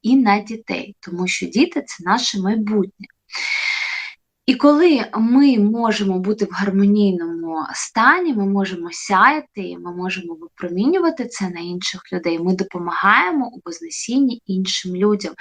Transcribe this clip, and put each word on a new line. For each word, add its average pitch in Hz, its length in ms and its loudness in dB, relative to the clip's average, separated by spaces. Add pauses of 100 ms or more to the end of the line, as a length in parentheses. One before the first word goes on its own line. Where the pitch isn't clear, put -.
і 247 140 4
на 208 220 4
дітей, 202 600 -10
тому 180 260 -6
що 180 200 -4
діти — 277 400 0
це - 180 -16
наше 208 360 -2
майбутнє. 208 640 -2 (1400)
І 254 80 4
коли 294 600 6
ми 247 440 6
можемо 208 600 2
бути 208 260 -2
в - 80 0
гармонійному 180 1200 0
стані, 294 600 2
ми 202 120 0
можемо 190 460 -2
сяяти, 202 840 0
ми 175 180 -12
можемо 185 380 -8
випромінювати 247 920 -2
це 196 220 -6
на 170 120 -10
інших 180 520 -8
людей, 170 260 -2
ми 180 160 0
допомагаємо 196 920 0
у 247 180 -14
Вознесінні 254 840 -2
іншим 185 500 -4
людям. 202 440 0